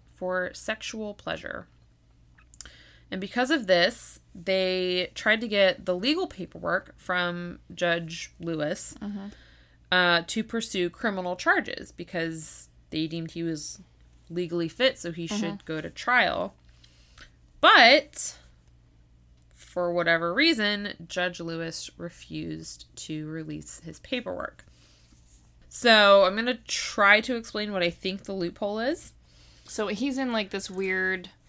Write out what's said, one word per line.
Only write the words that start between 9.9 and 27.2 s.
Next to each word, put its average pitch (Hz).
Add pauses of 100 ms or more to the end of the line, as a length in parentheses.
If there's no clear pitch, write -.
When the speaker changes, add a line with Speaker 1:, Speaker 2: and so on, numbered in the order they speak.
Speaker 1:
uh, 175
to 220
pursue 202
criminal 185
charges -
because 165 (220)
they 160
deemed 165
he 170
was 160 (480)
legally 170
fit, 262
so 170
he 165
should 208 (220)
Speaker 2:
Mm-hmm. -
Speaker 1:
go 156
to 165
trial. 208 (1040)
But 302 (1160)
for 175
whatever 170
reason, 208 (120)
Judge 180
Lewis 165
refused 160 (200)
to 156
release 156
his 160
paperwork. - (1040)
So 202
I'm 185
gonna 233
try 208